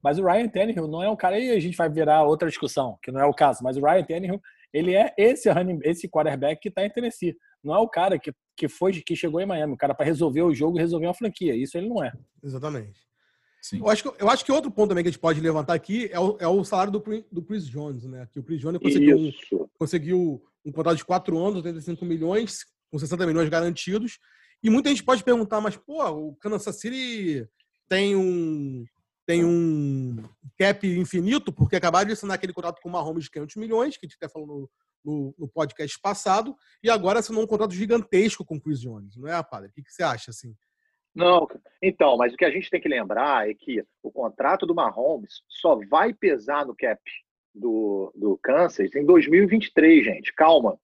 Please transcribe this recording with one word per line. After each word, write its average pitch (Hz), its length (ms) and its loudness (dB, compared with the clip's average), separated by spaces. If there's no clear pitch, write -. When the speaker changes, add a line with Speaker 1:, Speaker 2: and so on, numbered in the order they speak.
Speaker 1:
Mas 147 160 0
o 196 60 -2
Ryan 208 240 2
Tannehill 185 400 -2
não 160 120 -8
é 190 80 -2
um 214 60 -2
cara, 196 220 0
aí 247 160 -2
a 208 80 2
gente 175 160 -6
vai 165 120 0
virar 151 360 4
outra 156 240 2
discussão, 139 520 -4
que 127 120 -12
não 135 80 -4
é 139 40 4
o 143 80 4
caso, 131 300 2
mas 131 140 -2
o 143 40 -4
Ryan 165 220 4
Tannehill, 180 380 -6
ele 175 240 0
é 220 200 4
esse 226 320 4
running, 180 360 0
esse 170 240 -2
quarterback 151 520 0
que 202 100 -8
tá 190 140 -4
em 202 60 -4
Tennessee. 226 460 -6
Não 151 120 -4
é 190 40 4
o 226 100 2
cara 180 300 0
que, 143 140 -10
que 151 120 -4
foi, 190 260 -2
que 170 200 -6
chegou 160 260 -4
em 196 60 -4
Miami, 151 280 -4
o - 20 -10
cara 139 180 -2
pra 143 120 -2
resolver 156 360 0
o 170 120 4
jogo 156 220 0
e 156 40 0
resolver 170 260 -2
uma 180 80 -4
franquia. 180 400 -4
Isso 131 240 -6
ele 196 100 -6
não 226 140 -4
é. 120 100 -6
Speaker 2:
Exatamente. 131 580 -10
Speaker 3:
Sim. - 180 -10
Speaker 2:
Eu 208 100 -2
acho 214 140 2
que, - 200 -8
eu 202 60 2
acho 262 160 2
que - 60 -4
outro 285 220 0
ponto 214 160 2
também 175 160 0
que 175 40 0
a 170 40 -4
gente - 80 -12
pode 160 200 0
levantar 160 340 0
aqui 208 360 -4
é 175 80 -6
o, 190 220 0
é 170 80 -2
o 190 160 2
salário 196 260 0
do 208 100 -4
Chris, 214 300 -8
do 170 140 -8
Chris 202 240 -8
Jones, 135 360 -10
né? 127 280 -16
Que 143 80 -12
o - 20 -12
Chris 160 180 -8
Jones 165 200 -4
conseguiu, 143 380 6
Speaker 4:
Isso. - 600 -4
Speaker 2:
conseguiu 165 640 -2
um 147 80 -10
contrato 160 240 0
de - 80 -10
quatro 180 340 -2
anos, 190 180 -2
oitenta 165 220 -8
e 151 40 -14
cinco 170 220 -8
milhões, 175 600 -2
com 156 80 -8
sessenta 160 260 -4
milhões 160 240 0
garantidos. 175 680 -4
E 220 40 4
muita 277 200 4
gente 285 160 0
pode 247 180 2
perguntar, 220 380 2
mas, 214 160 -4
pô, 294 340 -8
o 156 260 -8
Kansas 208 440 -8
City 214 680 -6
tem 196 280 2
um, 156 680 -2
tem 170 200 2
um 147 720 0
cap 202 280 2
infinito, 185 680 -2
porque - 240 2
acabaram 180 300 2
de 208 80 -4
assinar 202 200 -6
aquele 180 180 -8
contrato 175 300 -8
com 175 60 -14
o 175 40 -10
Mahomes 160 320 -6
de - 60 -18
quinhentos 151 260 -12
milhões, 226 400 -2
que - 80 -20
a 160 40 -16
gente - 120 -20
até 156 80 -12
falou 151 180 -14
no, 143 240 -12
no, 147 340 -6
no 151 100 -12
podcast 151 540 -6
passado, 208 520 0
e 220 80 2
agora 208 300 4
assinou 220 220 -2
um 220 40 0
contrato 214 260 -2
gigantesco 208 720 2
com 160 120 -10
o 139 40 -8
Chris 147 200 -4
Jones, 107 360 -14
não 135 120 -14
é, 170 140 -2
padre? 98 280 -14
O - 20 -20
que, 147 100 -20
que - 100 -20
você 180 100 -6
acha, 123 300 -4
assim? 117 200 -18
Speaker 4:
Não, 175 320 6
então, 156 340 4
mas 120 160 2
o 123 40 -16
que 170 80 4
a - 60 4
gente - 200 -6
tem 175 100 -2
que - 80 -4
lembrar 117 600 0
é 107 40 -6
que 117 320 -6
o - 80 -10
contrato 135 540 -2
do 165 100 -2
Mahomes 143 720 -2
só 147 320 2
vai 202 240 4
pesar 147 500 0
no 120 100 -10
cap 113 260 -2
do, 104 600 -2
do 98 260 0
Kansas 170 520 0
em 143 100 -2
dois 156 240 8
mil 170 140 6
e 202 40 6
vinte 208 200 2
e - 80 -12
três, 160 320 8
gente. - 280 -6
Calma. 151 500 6